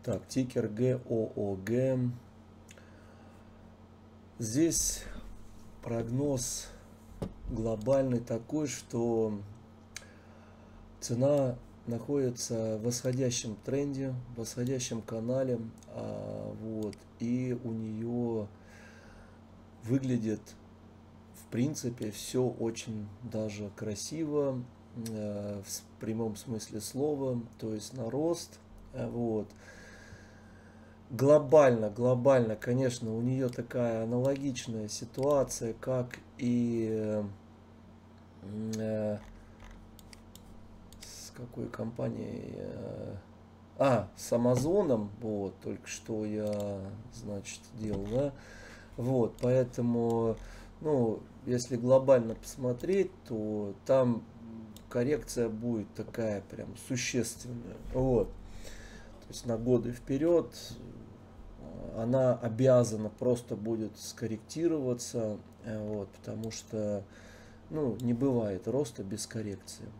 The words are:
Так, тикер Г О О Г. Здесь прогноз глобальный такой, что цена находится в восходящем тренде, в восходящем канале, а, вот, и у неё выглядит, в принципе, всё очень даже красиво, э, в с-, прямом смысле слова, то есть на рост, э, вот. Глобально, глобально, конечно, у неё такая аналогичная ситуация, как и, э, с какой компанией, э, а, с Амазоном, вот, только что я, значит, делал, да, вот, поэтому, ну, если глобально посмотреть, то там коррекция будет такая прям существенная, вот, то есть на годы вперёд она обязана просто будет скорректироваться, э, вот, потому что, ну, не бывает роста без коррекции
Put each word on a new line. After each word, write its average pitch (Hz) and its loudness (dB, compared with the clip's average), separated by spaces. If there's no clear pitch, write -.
Так, 98 -2
тикер 123 0
Г 123 2
О 110 0
О 101 0
Г. 123 2
Здесь 135 2
прогноз 123 -2
глобальный 120 2
такой, 120 -2
что 117 0
цена 131 4
находится 117 0
в 107 -4
восходящем 120 0
тренде, 135 0
в 117 -8
восходящем 123 -2
канале, 123 0
а, 104 -6
вот, 107 -4
и 123 0
у 113 -4
неё 113 -2
выглядит, 113 0
в - -14
принципе, 123 0
всё 127 0
очень 113 -4
даже 107 -4
красиво, 139 -2
э, 104 -6
в - -14
с-, - -8
прямом 110 -2
смысле 110 -6
слова, 135 0
то 110 -4
есть 107 -8
на 117 -4
рост, 160 -2
э, 123 -4
вот. 113 0
Глобально, 135 8
глобально, 120 6
конечно, 123 0
у 117 0
неё 127 2
такая 117 0
аналогичная 123 0
ситуация, 123 0
как 127 -2
и, 113 2
э, 107 0
с - -16
какой 123 -8
компанией, 113 -4
э, - -8
а, 123 6
с - -4
Амазоном, 123 4
вот, 101 -2
только - -8
что 107 -4
я, 104 -2
значит, 104 -8
делал, 104 -2
да, 139 2
вот, 120 2
поэтому, 120 4
ну, 127 4
если 123 0
глобально 123 8
посмотреть, 170 0
то 107 -2
там 127 6
коррекция 127 2
будет 110 -2
такая 107 -2
прям 104 -10
существенная, 120 -2
вот, 127 4
то - -14
есть - -12
на 117 0
годы 120 4
вперёд 151 2
она 123 4
обязана 113 6
просто 120 0
будет 110 -2
скорректироваться, 123 -2
э, 107 -4
вот, 104 -4
потому 110 -8
что, 104 -2
ну, 143 0
не 120 2
бывает 117 2
роста 120 -2
без 101 -6
коррекции 104 -8